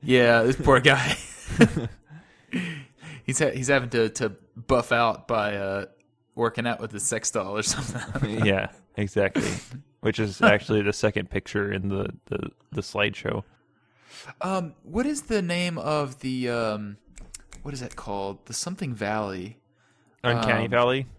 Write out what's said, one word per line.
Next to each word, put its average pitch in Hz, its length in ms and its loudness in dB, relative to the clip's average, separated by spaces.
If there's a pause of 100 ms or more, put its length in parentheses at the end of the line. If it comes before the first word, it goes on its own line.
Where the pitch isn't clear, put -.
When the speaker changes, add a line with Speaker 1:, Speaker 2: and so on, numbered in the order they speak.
Speaker 1:
Yeah, 120 440 6
this 131 120 4
poor 135 240 6
guy. 135 360 4 (420)
<laughs> 120 300 6 (1400)
He's 131 140 -2
ha-, 147 100 4
he's 131 180 -4
having 131 220 2
to, 113 180 4
to 110 220 -2 (260)
buff 117 340 0
out 117 380 2
by, 104 280 0
uh, 98 280 -2 (500)
working 117 320 0
out 117 140 -4
with 110 120 -10
his 101 100 -8
sex - 280 -2
doll 101 280 -4
or 110 40 -2
something. 117 800 -4
<laughs> 110 60 4
Speaker 2:
Yeah, 98 220 2 (280)
exactly. 104 540 0 (500)
Which 113 180 0
is 104 220 -2
actually 107 400 4
the 104 140 0
second 104 340 0
picture 101 420 -4
in 98 200 -4
the, 98 180 -2 (180)
the, - 220 -6 (240)
the - 80 -6
slideshow. 104 640 -4 (960)
Speaker 1:
Um, 185 320 -4 (100)
what 208 220 -2
is 285 180 -2
the 208 200 0
name 175 340 -2
of 147 440 -2
the, 127 280 -2
um, 107 480 -2 (680)
what 143 120 -10
is 127 60 -10
that 123 160 -10
called? 98 500 -8
The 113 80 -14
something 175 400 -6
valley. 104 640 -4 (680)
Speaker 2:
Uncanny 117 400 2
Speaker 1:
Um, 110 60 -4
Speaker 2:
Valley? 123 360 2 (120)